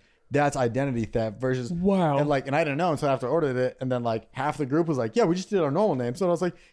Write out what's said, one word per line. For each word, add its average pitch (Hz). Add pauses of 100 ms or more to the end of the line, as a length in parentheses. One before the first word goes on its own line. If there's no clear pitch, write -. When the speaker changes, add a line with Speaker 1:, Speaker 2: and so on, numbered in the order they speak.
(300)
Speaker 1:
that's 143
identity 123
theft 110
versus 127
Speaker 2:
Wow. 175
Speaker 1:
and, 147
like, 135
and 135
I 165
didn't 143
know 175
until 143
after 131
I 120
ordered 143
it, 127
and 127
then, 123
like, 113
half 139
the 147
group 156
was 151
like, 113
"Yeah, 233
we 170
just 185
did 196
our 147
normal 180
name." 123
So 190
I 175
was 170
like, 180 (180)